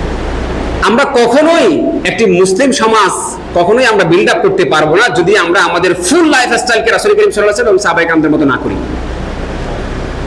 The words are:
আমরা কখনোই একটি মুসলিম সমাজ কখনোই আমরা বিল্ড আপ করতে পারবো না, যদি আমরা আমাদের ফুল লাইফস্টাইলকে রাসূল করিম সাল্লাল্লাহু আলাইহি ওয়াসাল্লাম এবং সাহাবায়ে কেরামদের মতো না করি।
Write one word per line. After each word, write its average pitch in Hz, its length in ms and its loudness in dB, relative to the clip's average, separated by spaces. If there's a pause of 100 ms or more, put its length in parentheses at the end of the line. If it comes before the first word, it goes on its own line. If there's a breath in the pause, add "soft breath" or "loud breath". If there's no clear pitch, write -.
(840)
আমরা 214 220 2
কখনোই 247 800 2 (200)
একটি 202 220 0
মুসলিম 190 460 2
সমাজ 220 640 0 (180)
কখনোই 208 300 2
আমরা 208 200 2
বিল্ড 170 260 2
আপ - 120 0
করতে 185 220 2
পারবো 156 320 0
না, 233 120 4
যদি 185 300 2
আমরা 180 240 2
আমাদের 175 320 0
ফুল 311 340 2
লাইফস্টাইলকে 233 640 0
রাসূল 208 240 2
করিম 208 160 2
সাল্লাল্লাহু 202 100 -2
আলাইহি 202 60 2
ওয়াসাল্লাম 208 220 0
এবং 190 100 4
সাহাবায়ে 170 280 0
কেরামদের 156 240 2
মতো 147 140 2
না 131 200 0
করি। 101 100 -4 (1500)